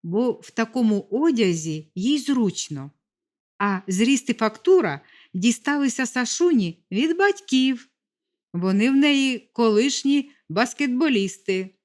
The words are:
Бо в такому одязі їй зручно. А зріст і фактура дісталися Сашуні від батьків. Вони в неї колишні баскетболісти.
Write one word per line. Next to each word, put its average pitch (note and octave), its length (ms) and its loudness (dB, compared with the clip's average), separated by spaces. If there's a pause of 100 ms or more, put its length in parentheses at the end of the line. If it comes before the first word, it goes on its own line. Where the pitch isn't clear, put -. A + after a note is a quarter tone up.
Бо G#3+ 300 0
в - 180 -12
такому A3+ 600 0
одязі F3+ 840 -2
їй B3+ 240 -2
зручно. G3+ 720 -4 (680)
А G3+ 280 -2
зріст A#3 440 0
і - 40 0
фактура A3 680 0 (340)
дісталися B3+ 720 -2
Сашуні B3 840 0
від D4+ 260 0
батьків. C4 760 0 (640)
Вони F#3+ 380 0
в C4+ 60 4
неї C4+ 560 2
колишні C4+ 760 2 (180)
баскетболісти. G#3+ 1300 -2 (100)